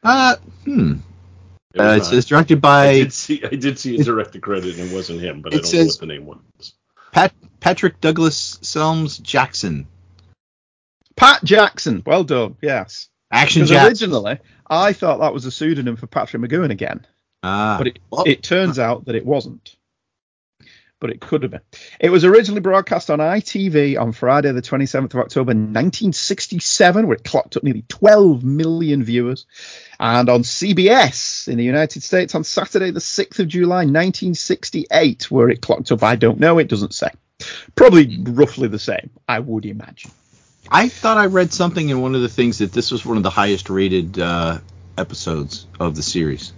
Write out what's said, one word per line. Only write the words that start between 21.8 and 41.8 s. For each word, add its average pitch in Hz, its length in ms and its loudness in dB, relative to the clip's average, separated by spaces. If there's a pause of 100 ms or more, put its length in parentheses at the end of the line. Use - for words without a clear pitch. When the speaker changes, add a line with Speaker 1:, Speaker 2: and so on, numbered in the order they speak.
Speaker 3:
It 175 120 2
was 175 120 4
originally 202 380 4
broadcast 185 500 -2
on 147 80 0
I 175 220 0
T 196 260 -4
V 143 300 2
on 113 160 -2
Friday 139 400 2
the 123 80 -4
twenty-seventh 135 520 -4
of 123 60 -4
October 127 340 -2
nineteen 113 600 -2
sixty-seven, 196 920 0
where 139 120 0
it - 80 -16
clocked - 320 -4
up - 60 -6
nearly 113 260 -2
twelve 196 560 4
million 151 580 -2
viewers, 120 420 -2 (540)
and 120 300 2
on 123 160 4
C 190 280 -2
B 185 140 4
S 208 640 0
in 127 80 -4
the 117 80 -2
United 151 380 -2
States 180 320 -2
on 160 100 -4
Saturday - 460 -2
the 160 100 -6
sixth - 400 -6
of 170 80 -2
July 175 340 0
nineteen 175 500 0
sixty-eight, - 960 -2
where 123 200 2
it 123 120 -2
clocked - 300 -2
up, 110 120 -2
I 110 120 2
don't 113 240 0
know, 170 180 4
it 151 120 0
doesn't 101 240 -4
say. - 160 -6 (640)
Probably 143 460 8
roughly 131 480 0
the 104 100 -6
same, - 300 -8 (180)
I 120 120 -2
would 113 260 -8
imagine. 107 460 -16 (600)
Speaker 1:
I 202 160 4
thought 220 300 0
I 208 80 4
read 185 260 2
something 170 380 -2